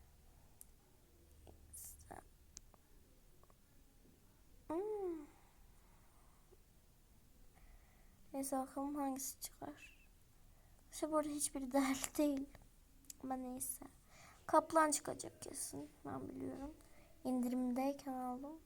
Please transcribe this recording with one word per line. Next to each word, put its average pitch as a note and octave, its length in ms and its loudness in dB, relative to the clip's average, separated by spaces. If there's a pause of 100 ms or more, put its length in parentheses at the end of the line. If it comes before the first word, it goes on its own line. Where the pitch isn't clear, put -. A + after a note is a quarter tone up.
(4000)
Hmm. F4+ 580 -2 (3000)
Neyse, C4+ 240 0
bakalım C#4 380 0
hangisi C4+ 440 0
çıkar. - 680 -12 (840)
İşte D#4 200 0
bu D#4 60 4
arada D4+ 120 4
hiçbiri C#4+ 420 -2
değerli C4+ 460 4
değil. C#4+ 320 4 (720)
Ama C4 120 -2
neyse. B3+ 500 -4 (600)
Kaplan D#4 460 8
çıkacak - 500 -2
kesin. - 480 -6 (160)
Ben C4+ 240 -4
biliyorum. C4+ 440 -4 (500)
İndirimdeyken B3+ 920 2
aldım. B3+ 520 -4